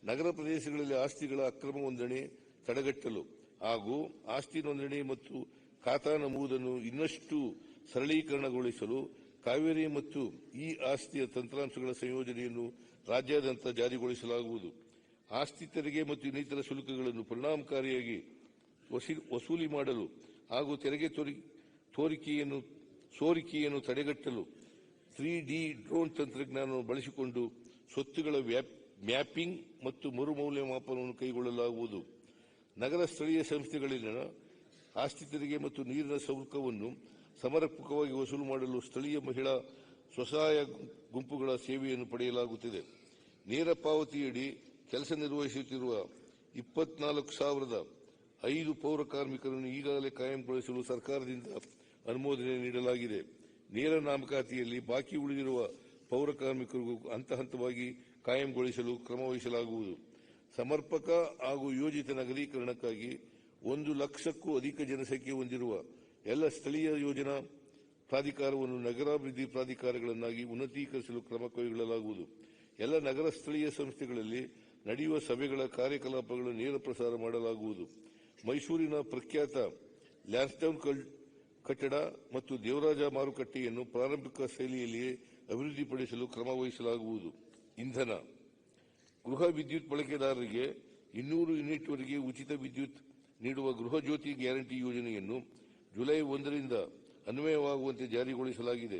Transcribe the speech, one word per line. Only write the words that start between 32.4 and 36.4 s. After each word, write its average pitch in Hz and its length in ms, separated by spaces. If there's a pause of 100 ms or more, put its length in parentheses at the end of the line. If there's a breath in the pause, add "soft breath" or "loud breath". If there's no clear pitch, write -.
ನಗರ 147 280
ಸ್ಥಳೀಯ 160 380
ಸಂಸ್ಥೆಗಳಲ್ಲಿನ 135 720 (800 loud breath)
ಆಸ್ತಿ 139 300
ತೆರಿಗೆ 147 320
ಮತ್ತು 143 260
ನೀರಿನ 143 340
ಶುಲ್ಕವನ್ನು 135 1000 (240 loud breath)